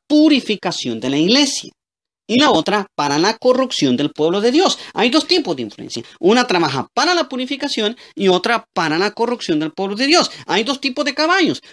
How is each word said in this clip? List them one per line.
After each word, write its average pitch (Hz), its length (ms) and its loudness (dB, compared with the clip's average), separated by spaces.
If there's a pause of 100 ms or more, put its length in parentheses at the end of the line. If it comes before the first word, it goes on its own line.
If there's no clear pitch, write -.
purificación 220 920 2
de 123 120 -4
la 139 80 0
iglesia, 262 520 2 (560)
y 226 120 0
la 277 120 4
otra 202 440 0
para 143 240 0
la 208 200 0
corrupción 247 580 2
del 147 160 -2
pueblo 170 280 0
de 240 120 2
Dios. 359 260 2 (160)
Hay 233 160 2
dos 302 160 0
tipos 269 300 -2
de 127 60 -6
influencia. - 400 -10 (160)
Una 240 280 4
trabaja 151 480 -2
para 311 200 0
la 320 140 -2
purificación 254 680 -4 (180)
y 196 140 0
otra 214 460 0
para 165 240 0
la 208 140 0
corrupción 226 480 -2
del 156 120 -4
pueblo 196 240 -6
de 254 100 -2
Dios. 311 240 2 (160)
Hay 202 180 0
dos 254 160 -4
tipos 277 240 -4
de 277 100 -4
caballos. 311 480 0 (100)